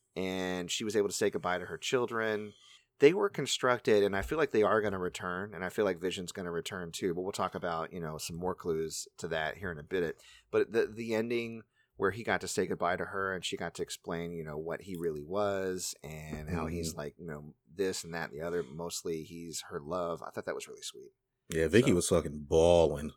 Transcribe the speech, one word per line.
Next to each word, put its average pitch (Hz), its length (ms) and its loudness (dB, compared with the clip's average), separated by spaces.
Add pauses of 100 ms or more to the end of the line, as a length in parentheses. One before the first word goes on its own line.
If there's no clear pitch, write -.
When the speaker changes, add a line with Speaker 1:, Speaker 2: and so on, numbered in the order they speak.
(180)
Speaker 1:
and 92 540 -2
she - 120 -2
was 107 140 -2
able 101 120 4
to 95 60 -4
say 104 140 2
goodbye 90 300 -2
to 90 60 -8
her 85 120 -8
children. 110 760 -2 (460)
They 147 140 10
were 202 140 2
constructed, 123 760 4
and 98 120 4
I 98 60 0
feel 156 160 -4
like 151 140 2
they 107 120 6
are 101 160 6
gonna 104 180 0
return, 90 560 -4
and 90 120 -4
I - 20 -2
feel 107 160 0
like 92 160 2
Vision's 90 320 -4
gonna 90 200 -6
return 85 420 -4
too, 95 200 0
but 87 100 -2
we'll 98 100 -4
talk 92 200 -2
about, 82 380 -4
you 90 80 -8
know, 78 180 -6
some 82 200 -8
more 90 180 -2
clues 80 500 -4 (120)
to 87 100 -8
that 80 300 -2
here 95 160 -6
in 78 40 -10
a 73 60 -12
bit. 85 380 -2 (280)
But 107 220 2
the, 110 160 4
the 113 260 -6
ending 117 500 -2 (340)
where 95 140 2
he 110 120 -8
got 98 180 2
to 95 60 -6
say 92 180 0
goodbye 90 320 0
to 87 80 -6
her 98 280 -2
and 87 120 -4
she - 120 -4
got 87 180 -6
to - 60 -6
explain, 85 520 -6
you 82 100 -8
know, 78 140 -8
what 80 240 -4
he 92 160 -10
really 80 260 -4
was 95 720 -2 (100)
and 78 460 -10
how 82 180 0
he's 82 240 -4
Speaker 2:
Mm-hmm. 82 80 -12
Speaker 1:
like, 73 180 -8
you 87 80 -14
know, 76 280 -10 (200)
this 92 320 -2
and 82 80 -10
that 82 180 -6
and 71 80 -10
the 80 60 -4
other, 87 180 -2
mostly 82 600 -6
he's 85 460 -10
her 90 120 -10
love. 85 400 -4
I - 80 -12
thought - 160 -10
that 78 100 -4
was - 120 -8
really - 140 -16
sweet. - 300 -14 (380)
Speaker 2:
Yeah, 80 180 2
Vicky 113 240 6
Speaker 1:
So 92 40 6
Speaker 2:
was 87 140 2
fucking 73 400 2
bawling. 80 680 8